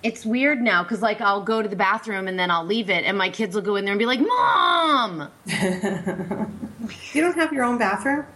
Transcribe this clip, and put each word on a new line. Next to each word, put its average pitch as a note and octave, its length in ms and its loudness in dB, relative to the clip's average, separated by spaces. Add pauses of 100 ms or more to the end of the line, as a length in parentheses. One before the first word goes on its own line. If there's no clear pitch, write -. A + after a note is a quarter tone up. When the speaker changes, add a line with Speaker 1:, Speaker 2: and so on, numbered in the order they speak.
Speaker 1:
It's A3+ 220 -4
weird B3+ 360 2
now, F#3 220 4
'cause, G3 180 -4
like, G#3+ 200 0
I'll G3+ 200 2
go A3 200 0
to G#3+ 60 -2
the G3 80 -4
bathroom G3 520 0
and F#3 100 -4
then F3+ 140 2
I'll E3 140 2
leave G3+ 240 0
it, E3+ 160 2
and G3 120 0
my F#3 120 2
kids G3 260 -2
will G3+ 80 0
go G3+ 140 0
in G3+ 80 -2
there G3+ 80 0
and G3+ 60 0
be A#3 60 4
like, B3 160 0
"Mom!" E4+ 1080 2 (160)
Speaker 2:
<laughs> F#3+ 1080 -2 (600)
You D4 80 2
don't F4 140 0
have D#4+ 160 0
your C4 140 0
own A#3+ 120 0
bathroom? A3+ 480 0 (100)